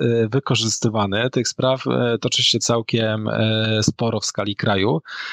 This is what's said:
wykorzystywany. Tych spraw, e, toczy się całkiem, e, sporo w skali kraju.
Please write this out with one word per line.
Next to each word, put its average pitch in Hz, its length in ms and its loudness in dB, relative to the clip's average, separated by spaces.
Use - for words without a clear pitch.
wykorzystywany. 110 1000 0
Tych - 180 0
spraw, 131 380 0
e, 123 320 0
toczy - 240 0
się - 160 2
całkiem, 110 720 0
e, 110 540 2
sporo 107 380 -2
w - 40 -6
skali 101 320 -4
kraju. 107 440 0